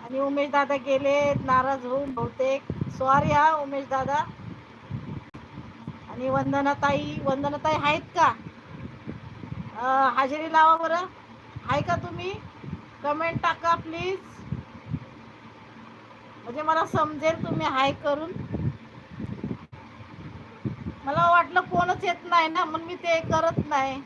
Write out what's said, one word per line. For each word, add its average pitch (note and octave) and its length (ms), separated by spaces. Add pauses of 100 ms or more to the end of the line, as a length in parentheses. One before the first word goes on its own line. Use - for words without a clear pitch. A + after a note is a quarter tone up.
आणि B3+ 160
उमेश C#4 300
दादा C#4 260
गेले C#4 580
नाराज C4 520
होऊन C4+ 280
बहुतेक. C4 480 (360)
सॉरी C#4 340
हा D4 200
उमेश C#4 360
दादा. C4+ 360 (1900)
आणि B3 180
वंदना C#4 440
ताई, C#4+ 500
वंदना C#4+ 340
ताई D#4 160
आहेत D4 280
का? D#4 320 (1400)
अं, C4 380
हजेरी D4 360
लावा D#4+ 240
बरं. E4 300 (640)
आहे C#4+ 120
का F4 140
तुम्ही? F4 380 (720)
कमेंट D#4+ 380
टाका E4+ 340
प्लीज, E4+ 440 (2250)
म्हणजे A#3+ 180
मला D#4+ 240
समजेल D#4 640
तुम्ही D#4 200
हाय C#4 240
करून. D4+ 400 (2750)
मला E4+ 260
वाटलं F4 300
कोणच F4+ 420
येत F4 220
नाही E4+ 220
ना, E4 180
म्हणून D#4+ 220
मी F4+ 80
ते E4+ 240
करत D#4+ 480
नाही. C4+ 380